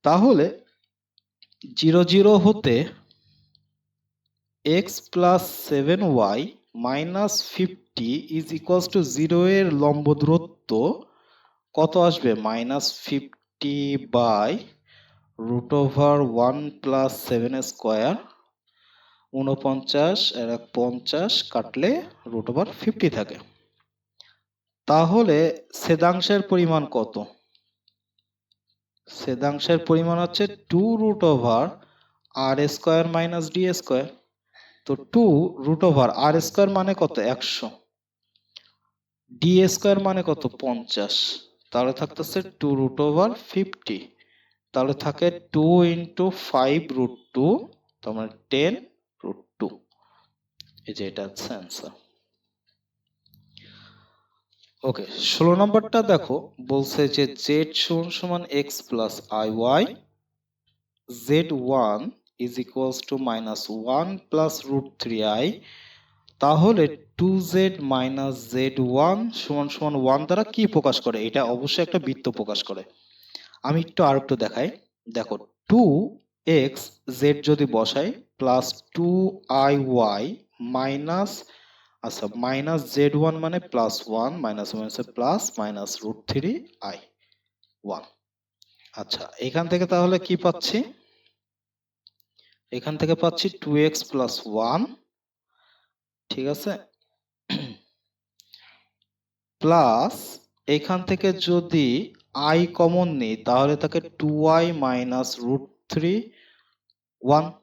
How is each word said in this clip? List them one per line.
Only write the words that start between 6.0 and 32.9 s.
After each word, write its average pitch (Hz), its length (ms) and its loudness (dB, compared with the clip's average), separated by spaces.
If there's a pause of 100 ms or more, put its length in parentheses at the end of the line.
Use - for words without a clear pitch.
y - 20 -2 (480)
minus 175 480 -2 (200)
fifty 123 580 -4 (240)
is 160 100 -4 (120)
equals 180 360 0
to 196 60 4 (160)
zero 165 240 2 (160)
এর 196 100 4 (160)
লম্ব 147 240 2 (140)
দূরত্ব 160 500 0 (1080)
কত 156 160 2 (140)
আসবে? 131 220 0 (180)
মাইনাস 120 380 -4 (180)
ফিফটি 143 760 -8 (380)
by 113 340 2 (1000)
root 120 220 -4 (120)
over 143 320 4 (340)
one 139 120 -2 (220)
plus 135 300 0 (160)
seven 123 240 0 (180)
square, 120 480 -2 (1200)
ঊনপঞ্চাশ, 135 800 0 (220)
আর 117 160 -4
এক 117 60 -10 (140)
পঞ্চাশ, 123 560 -2 (200)
কাটলে 127 380 -2 (420)
root 113 200 -4
over 156 140 0 (160)
fifty 202 340 0
থাকে। 95 200 -6 (1500)
তাহলে 165 480 4 (420)
ছেদাংশের 175 600 2 (100)
পরিমাণ 165 320 2 (140)
কত? 110 180 -2 (2000)
ছেদাংশের 143 600 -2 (100)
পরিমাণ 170 360 2
হচ্ছে 175 200 -2 (260)
টু 175 120 4 (200)
root 208 180 0 (120)
over 120 320 2 (840)
আর 135 100 0 (180)
স্কয়ার 165 300 2 (120)